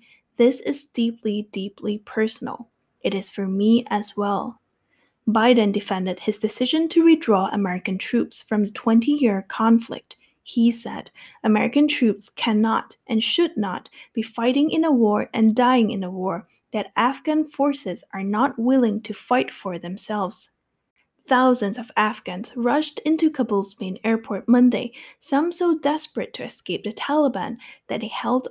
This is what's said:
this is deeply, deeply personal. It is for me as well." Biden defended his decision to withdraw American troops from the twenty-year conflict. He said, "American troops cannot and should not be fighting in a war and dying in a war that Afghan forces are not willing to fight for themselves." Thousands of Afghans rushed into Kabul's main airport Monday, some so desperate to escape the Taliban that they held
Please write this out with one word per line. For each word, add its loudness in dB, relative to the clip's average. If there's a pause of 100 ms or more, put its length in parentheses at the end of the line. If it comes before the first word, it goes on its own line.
(380)
this 4
is -6
deeply, -4
deeply -6
personal. -6 (320)
It -2
is -6
for -6
me 2
as -4
well." -4 (640)
Biden 6
defended -4
his -2
decision 0
to 4
withdraw 4
American -4
troops -4
from -2
the -2
twenty-year 2
conflict. 0 (260)
He 2
said, -10 (320)
"American 4
troops 0
cannot -2 (100)
and 0
should 0
not -6 (240)
be -4
fighting 0
in 0
a 2
war 2
and 4
dying 4
in -6
a -8
war -6 (240)
that -6
Afghan 0
forces -4 (100)
are -8
not -2
willing 2
to -10
fight -2
for -10
themselves." -8 (760)
Thousands 2
of -14
Afghans -4
rushed -2
into 0
Kabul's -2
main -8
airport -2
Monday, 4 (260)
some -2
so 0
desperate -4
to -12
escape -8
the -6
Taliban -2 (300)
that -6
they -6
held -4